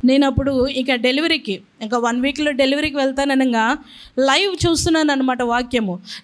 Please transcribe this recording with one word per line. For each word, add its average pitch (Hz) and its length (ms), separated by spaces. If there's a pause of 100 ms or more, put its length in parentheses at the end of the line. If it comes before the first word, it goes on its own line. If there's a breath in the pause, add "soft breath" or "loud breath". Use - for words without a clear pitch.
నేను 269 220
అప్పుడు 269 400
ఇక 262 280
డెలివరీకి, 254 680 (220)
ఇంకా 226 160
వన్ 240 220
వీక్లో 285 320
డెలివరీకి 277 440
వెళ్తాననగా 262 840 (400 loud breath)
లైవ్ 311 380 (100)
చూస్తున్నాను 320 460
అనమాట 262 300
వాక్యము. 233 580 (240 loud breath)